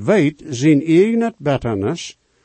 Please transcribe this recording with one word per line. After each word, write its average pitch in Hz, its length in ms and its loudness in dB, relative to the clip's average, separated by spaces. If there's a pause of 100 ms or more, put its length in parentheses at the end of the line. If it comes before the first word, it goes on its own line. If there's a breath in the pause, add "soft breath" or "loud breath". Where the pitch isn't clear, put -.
weet 156 460 0
zijn 143 360 2
eigen 220 520 2
betternis, 123 840 -4 (260)